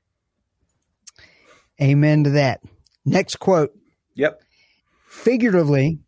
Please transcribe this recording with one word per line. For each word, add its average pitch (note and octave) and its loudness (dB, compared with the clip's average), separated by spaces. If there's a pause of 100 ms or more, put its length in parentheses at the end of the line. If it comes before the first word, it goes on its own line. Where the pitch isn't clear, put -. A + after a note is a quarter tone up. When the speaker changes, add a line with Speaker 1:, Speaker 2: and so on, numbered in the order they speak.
(1800)
Speaker 1:
Amen D3 2
to C#3+ 0
that. C#3 -2 (420)
Next - -2
quote. E3 -2 (380)
Speaker 2:
Yep. D3+ -4 (680)
Speaker 1:
"Figuratively, E3 0